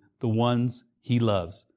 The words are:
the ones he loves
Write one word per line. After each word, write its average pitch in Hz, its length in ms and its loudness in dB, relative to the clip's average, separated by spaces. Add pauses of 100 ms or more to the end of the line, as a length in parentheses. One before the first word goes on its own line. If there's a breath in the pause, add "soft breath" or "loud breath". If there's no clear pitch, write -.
(180)
the 120 100 -4
ones 120 560 0 (160)
he 120 180 0
loves 98 480 0 (100)